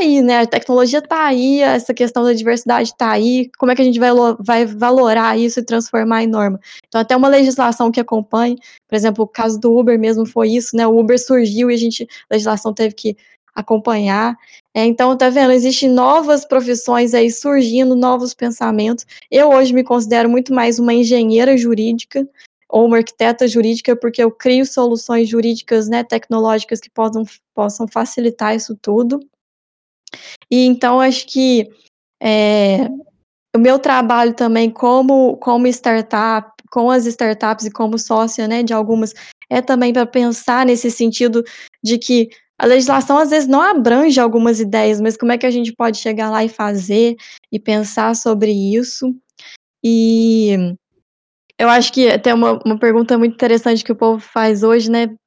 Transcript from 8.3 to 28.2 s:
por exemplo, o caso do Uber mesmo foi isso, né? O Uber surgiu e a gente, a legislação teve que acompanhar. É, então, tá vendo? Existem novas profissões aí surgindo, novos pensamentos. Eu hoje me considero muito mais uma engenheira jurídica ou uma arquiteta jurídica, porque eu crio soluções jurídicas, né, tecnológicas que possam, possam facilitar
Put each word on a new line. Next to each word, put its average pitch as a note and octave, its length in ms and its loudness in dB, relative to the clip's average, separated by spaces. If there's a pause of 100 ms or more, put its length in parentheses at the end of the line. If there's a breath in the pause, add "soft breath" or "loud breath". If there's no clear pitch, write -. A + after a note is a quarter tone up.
por - 80 -8
exemplo, A3 300 -2
o G#3 40 -2
caso A3+ 300 -4
do A#3 160 2
Uber A#3+ 240 2
mesmo A3 280 0
foi A3+ 240 -2
isso, A#3 260 -2
né? A3+ 100 0
O A3+ 140 4
Uber A#3 180 2
surgiu A#3+ 540 0
e A#3+ 40 0
a - 20 -2
gente, A3+ 260 -4 (260 loud breath)
a - 40 -2
legislação G#3+ 400 -4
teve A3 200 -4
que G#3+ 220 -8 (400 soft breath)
acompanhar. G#3+ 800 -2 (380 soft breath)
É, A3 100 0
então, B3 320 2
tá B3+ 140 2
vendo? C4 240 4
Existem B3+ 340 0
novas C#4 560 2
profissões A#3+ 680 0
aí A#3 180 2
surgindo, B3+ 640 0
novos B3 380 0
pensamentos. A#3 720 -4 (260 loud breath)
Eu D4 180 4
hoje C4 240 4
me B3+ 120 2
considero A#3 440 0
muito B3+ 240 -2
mais A#3 240 0
uma A#3+ 160 0
engenheira A#3 600 2
jurídica A#3 720 -2 (480 soft breath)
ou A3+ 100 4
uma A#3 120 4
arquiteta A#3 500 0
jurídica, A#3 480 0
porque A#3+ 260 -4
eu A3+ 100 2
crio B3+ 340 0
soluções A#3 640 -2
jurídicas, A3+ 580 -2
né, A#3 160 -2
tecnológicas A3 760 -4
que - 100 -20
possam, A3 340 -4 (300)
possam G#3 340 -4
facilitar A#3 680 -4